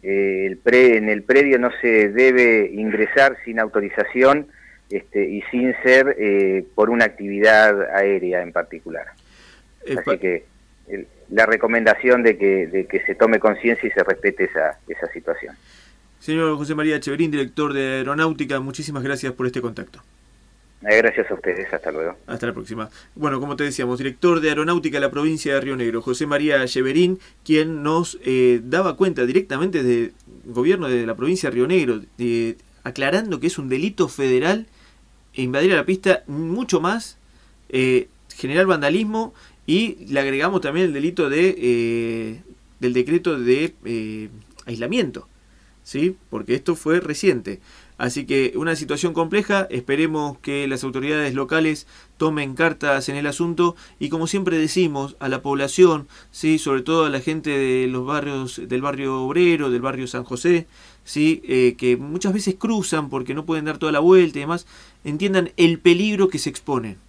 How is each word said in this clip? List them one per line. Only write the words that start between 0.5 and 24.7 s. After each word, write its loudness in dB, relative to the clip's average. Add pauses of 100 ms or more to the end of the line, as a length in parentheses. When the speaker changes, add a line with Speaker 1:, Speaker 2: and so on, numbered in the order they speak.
Speaker 1:
pre-, 6
en 0
el 0
predio 4
no 2 (100)
se 4
debe 6
ingresar 2
sin -6
autorización, 2 (440)
este, -2
y -6
sin 0
ser, 6
eh, 2 (100)
por 4
una 4
actividad 4
aérea 2
en -10
particular. -8 (760)
Speaker 2:
Eh, -6
Speaker 1:
Así -6
Speaker 2:
pa- 0
Speaker 1:
que -2 (440)
el, -10 (220)
la 4
recomendación 4
de 4
que, 2
de -2
que -2
se -2
tome 4
conciencia 0
y -2
se 2
respete 0
esa, -2
esa -8
situación. -8 (640)
Speaker 2:
Señor -2
José -6
María 0
Echeverín, -2
director -2
de -2
Aeronáutica, -2
muchísimas -8
gracias -4
por -4
este -4
contacto. -10 (880)
Speaker 1:
Eh, 6
gracias 2
a -4
ustedes, -6
hasta -6
luego. -6 (100)
Speaker 2:
Hasta -8
la -4
próxima. -12 (260)
Bueno, -4
como -8
te -4
decíamos, -4
director 0
de 0
Aeronáutica 0